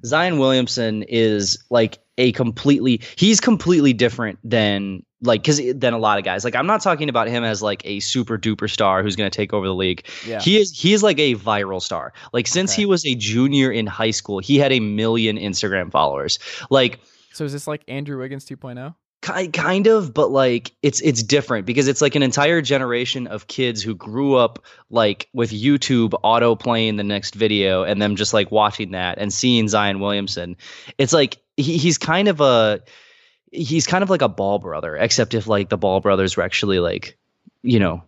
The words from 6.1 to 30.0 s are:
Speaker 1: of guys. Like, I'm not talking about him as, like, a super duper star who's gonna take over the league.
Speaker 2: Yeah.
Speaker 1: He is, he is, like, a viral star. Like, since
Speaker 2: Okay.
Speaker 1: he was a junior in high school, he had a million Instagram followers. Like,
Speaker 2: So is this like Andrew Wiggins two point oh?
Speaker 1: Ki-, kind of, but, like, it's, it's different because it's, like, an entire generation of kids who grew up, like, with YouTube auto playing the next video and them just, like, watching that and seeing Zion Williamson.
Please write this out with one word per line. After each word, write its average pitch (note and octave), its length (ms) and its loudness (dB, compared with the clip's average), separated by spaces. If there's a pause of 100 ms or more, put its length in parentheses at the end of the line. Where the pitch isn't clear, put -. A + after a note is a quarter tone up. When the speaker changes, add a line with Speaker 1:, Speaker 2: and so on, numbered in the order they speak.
Speaker 1:
of G2 80 -4
guys. G2 180 -4
Like, A#2+ 120 -6
I'm C#3 120 0
not G#3+ 140 0
talking D#3 260 0
about A#2 220 0
him A#2+ 160 -2
as, G#2 180 -4
like, G2+ 220 -4
a G2+ 160 -8
super A#2 360 -4
duper G#2+ 320 -4
star F#2+ 340 2
who's G2+ 120 -2
gonna G2+ 140 -2
take G#2 240 -4
over G2 120 -2
the F#2+ 80 -2
league. F#2 320 -4 (220)
Speaker 2:
Yeah. A2 140 -8
Speaker 1:
He G3+ 180 4
is, F#3+ 180 -2
he F#3 160 2
is, G#3 80 4
like, G3 160 4
a C#3+ 180 2
viral G2 460 -4
star. D2+ 300 -8 (220)
Like, A#2+ 140 -2
since F#3+ 260 -2
Speaker 2:
Okay. G#3 80 0
Speaker 1:
he G3+ 40 2
was F3 200 2
a C3 100 0
junior B2+ 560 2
in A2 160 -2
high A2+ 240 -2
school, G2+ 280 -6
he C3+ 180 2
had C#3 160 4
a B2 80 2
million A2 560 0
Instagram F#2+ 540 -4
followers. C#2 480 0 (300)
Like, C3 300 2 (320)
Speaker 2:
So D#3 140 -8
is C#3 80 -8
this C#3+ 140 -10
like D3+ 200 -8
Andrew C#3 320 -10
Wiggins C3+ 240 -10
two C3 140 -16
point B2 220 -16
oh? C#3 160 -14 (280)
Speaker 1:
Ki-, F#3 260 -4
kind F3+ 380 0
of, G#3 260 2
but, D3 160 2
like, B2+ 420 2 (120)
it's, D3 180 0
it's B2+ 220 2
different A#2+ 420 0
because B2+ 220 0
it's, C#3 140 0
like, C#3+ 140 2
an D3 60 2
entire C#3+ 400 2
generation B2 680 -2
of G2+ 200 -12
kids A#2+ 340 -4
who G#2+ 140 -6
grew C3 400 -2
up, A#2 280 2 (280)
like, A2 420 0
with A#2 180 -2
YouTube A#2+ 680 2
auto A#2 340 4
playing A2+ 420 -2
the G#2 60 -6
next G2+ 300 -6
video G2 500 2
and G2 160 -2
them G#2 160 2
just, G#2 180 -2
like, G#2 180 2
watching G#2 400 0
that F2+ 260 -6
and G2+ 160 -6
seeing A#2+ 340 2
Zion G2+ 320 0
Williamson. G2 560 -4 (440)